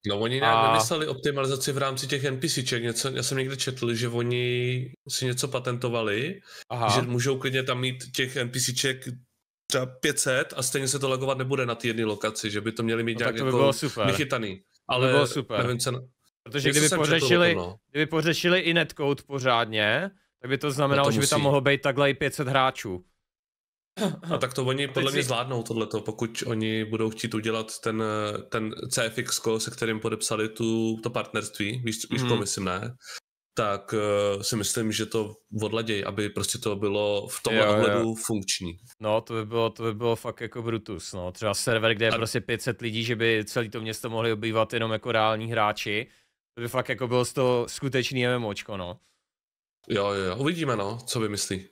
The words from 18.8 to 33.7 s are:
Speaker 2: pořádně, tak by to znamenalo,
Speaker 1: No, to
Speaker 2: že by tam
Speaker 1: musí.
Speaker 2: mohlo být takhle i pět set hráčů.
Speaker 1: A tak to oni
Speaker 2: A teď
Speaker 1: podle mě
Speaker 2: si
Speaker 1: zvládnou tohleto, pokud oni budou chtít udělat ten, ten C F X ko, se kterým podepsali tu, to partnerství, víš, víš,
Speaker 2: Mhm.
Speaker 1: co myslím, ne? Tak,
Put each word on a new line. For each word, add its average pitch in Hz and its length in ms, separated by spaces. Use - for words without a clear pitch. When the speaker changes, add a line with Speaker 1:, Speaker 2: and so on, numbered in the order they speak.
Speaker 2:
pořádně, 117 840
tak 123 80
by 135 80
to 147 140
znamenalo, 139 340
Speaker 1:
No, 139 60
to 110 40
Speaker 2:
že 113 40
by 139 80
tam 151 120
Speaker 1:
musí. - 40
Speaker 2:
mohlo 139 180
být 139 200
takhle 139 280
i 139 40
pět 135 220
set 139 120
hráčů. 131 580
Speaker 1:
A 135 40
tak 127 160
to 131 120
oni 131 180
Speaker 2:
A 143 40
teď 131 60
Speaker 1:
podle 135 180
mě 143 100
Speaker 2:
si 131 40
Speaker 1:
zvládnou 123 380
tohleto, 110 380
pokud 113 460
oni 110 380
budou 110 240
chtít 113 240
udělat 110 460
ten, 110 240
ten 110 220
C 120 140
F 113 120
X - 220
ko, 110 200
se 120 120
kterým 113 280
podepsali 110 500
tu, 113 540
to 120 60
partnerství, 110 760
víš, 110 260
víš, 127 100
Speaker 2:
Mhm. 127 80
Speaker 1:
co 120 80
myslím, - 280
ne? 101 300
Tak, 101 360